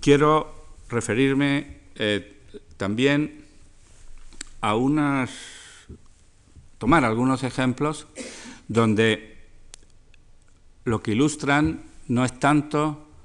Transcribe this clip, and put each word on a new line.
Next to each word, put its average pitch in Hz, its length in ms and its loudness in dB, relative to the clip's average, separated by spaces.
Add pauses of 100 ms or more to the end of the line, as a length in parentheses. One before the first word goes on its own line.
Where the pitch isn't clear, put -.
quiero 151 680 4 (240)
referirme, 135 880 0 (160)
eh, 104 440 -4 (380)
también 135 680 0 (1160)
a 107 160 0
unas, 139 540 0 (1500)
tomar 139 260 4
algunos 123 400 0
ejemplos 131 640 -2 (600)
donde 110 680 2 (1500)
lo 110 180 -2
que 110 100 -4
ilustran 147 680 0 (260)
no 123 160 2
es 127 140 -4
tanto, 147 720 0 (160)